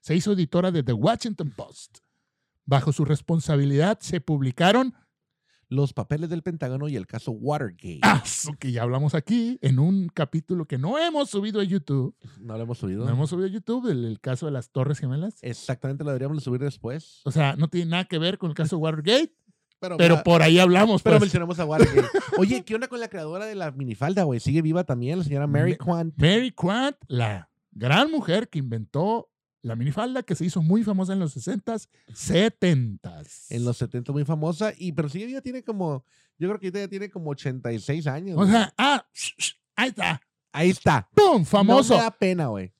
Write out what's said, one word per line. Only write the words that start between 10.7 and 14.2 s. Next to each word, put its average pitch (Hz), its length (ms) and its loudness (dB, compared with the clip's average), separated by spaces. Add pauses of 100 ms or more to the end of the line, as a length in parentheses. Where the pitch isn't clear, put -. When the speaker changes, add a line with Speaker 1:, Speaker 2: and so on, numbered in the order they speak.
Speaker 1:
no 175 180 -4
hemos 311 320 -2
subido 202 320 -4
a 196 40 0
YouTube. 151 500 -2 (260)
Speaker 2:
No 110 160 -12
lo 113 60 -6
hemos 120 160 -6
subido. 101 260 -4
Speaker 1:
No 131 60 -2
hemos 139 200 0
subido 185 180 -4
a - 20 -4
YouTube, 226 400 -4
el, 127 140 -2
el 110 160 -8